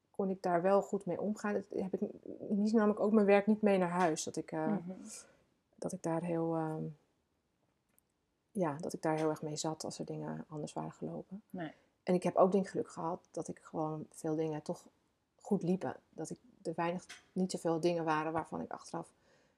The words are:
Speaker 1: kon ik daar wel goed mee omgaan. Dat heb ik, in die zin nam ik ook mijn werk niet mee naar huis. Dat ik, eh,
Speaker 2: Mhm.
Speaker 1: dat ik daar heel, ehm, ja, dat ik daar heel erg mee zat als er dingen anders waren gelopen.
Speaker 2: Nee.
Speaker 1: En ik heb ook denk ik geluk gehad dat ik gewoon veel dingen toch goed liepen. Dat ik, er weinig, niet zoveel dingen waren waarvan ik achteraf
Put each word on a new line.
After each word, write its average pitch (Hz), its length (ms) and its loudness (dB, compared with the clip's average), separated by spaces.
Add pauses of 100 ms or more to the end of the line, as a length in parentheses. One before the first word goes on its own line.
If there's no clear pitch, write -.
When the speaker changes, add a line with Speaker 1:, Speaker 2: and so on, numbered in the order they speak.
(120)
Speaker 1:
kon 196 180 -2
ik 190 120 -4
daar 175 200 2
wel 196 200 8
goed 208 240 -4
mee 175 160 -2
omgaan. 208 320 0
Dat 196 100 0 (180)
heb 190 120 -2
ik, 190 60 -4 (500)
in 214 60 2
die 202 120 4
zin 220 120 6
nam 208 100 6
ik 208 100 0
ook 202 120 4
mijn 214 140 8
werk 202 220 8
niet 214 140 4
mee 202 160 6
naar 180 120 2
huis. 175 340 2
Dat - 120 -8
ik, - 160 -6
eh, 160 160 -2
Speaker 2:
Mhm. 180 240 -2 (840)
Speaker 1:
dat - 160 -6
ik 185 120 -10
daar 165 180 0
heel, 165 340 -2
ehm, 160 280 -4 (1700)
ja, 160 280 -2
dat - 140 -6
ik - 80 -10
daar 156 140 0
heel 156 140 0
erg 156 120 -4
mee 151 140 -6
zat 156 280 -6
als - 160 -8
er 160 60 -8
dingen 156 420 -10
anders 156 260 -10
waren 156 180 -8
gelopen. 165 580 -12
Speaker 2:
Nee. 165 240 -10 (300)
Speaker 1:
En 185 100 2
ik 180 100 2
heb - 120 0
ook 185 160 6
denk 196 120 2
ik 190 60 -6
geluk - 220 -4
gehad 175 400 -8
dat 165 160 -8
ik - 140 -12
gewoon 156 500 -6
veel 156 240 -4
dingen 156 260 -2
toch - 240 -8 (560)
goed - 220 0
liepen. 170 320 -2 (140)
Dat - 200 -10
ik, - 80 -10 (260)
er 170 120 -4
weinig, 175 300 -2 (260)
niet 185 200 -2
zoveel 165 280 0
dingen 170 240 2
waren 156 280 0
waarvan 165 300 -4
ik 156 100 -10
achteraf - 360 -10 (500)